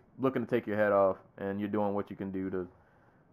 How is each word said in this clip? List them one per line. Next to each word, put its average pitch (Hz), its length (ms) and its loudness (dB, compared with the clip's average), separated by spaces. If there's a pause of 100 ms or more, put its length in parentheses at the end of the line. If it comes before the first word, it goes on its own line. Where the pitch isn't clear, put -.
(180)
looking 131 260 0
to - 60 -8
take 117 160 0
your 104 100 -2
head 104 160 4
off, 98 240 4 (220)
and 98 220 -4
you're 104 80 -2
doing 104 260 0
what 101 160 -4
you 95 60 -12
can 98 140 -6
do 95 200 -4
to, 92 160 -4 (680)